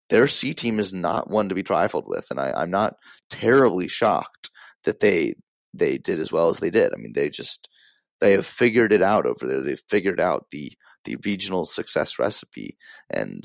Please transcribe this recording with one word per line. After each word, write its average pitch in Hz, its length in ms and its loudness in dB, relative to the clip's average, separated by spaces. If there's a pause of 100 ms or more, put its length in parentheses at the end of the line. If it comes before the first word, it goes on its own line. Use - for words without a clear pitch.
their 120 180 6
C 143 260 -2
team 113 260 -2
is 95 140 -2
not 87 360 -2
one 104 200 0
to 92 60 -2
be 92 80 -4
trifled 85 440 0
with. 50 220 -6
And 67 100 -6
I, 67 160 -2
I'm 85 160 -4
not 101 240 0 (340)
terribly 110 600 4
shocked - 600 -2 (340)
that - 180 -2
they, 85 340 2 (380)
they 69 240 0
did 90 220 -4
as 78 120 -6
well 82 180 2
as - 100 -4
they 87 100 -2
did. 101 240 2
I - 40 -10
mean, 55 160 -14
they 71 180 0
just, - 360 -10 (540)
they 104 120 6
have 95 120 2
figured 113 480 2
it 95 80 6
out 95 240 4
over 62 220 -4
there. 67 140 -2
They've 67 280 -6
figured 98 300 0
out 82 320 -2
the, 73 220 -12 (300)
the 60 120 -8 (100)
regional 95 400 -2
success - 540 -4
recipe, - 580 -4 (320)
and 50 360 -6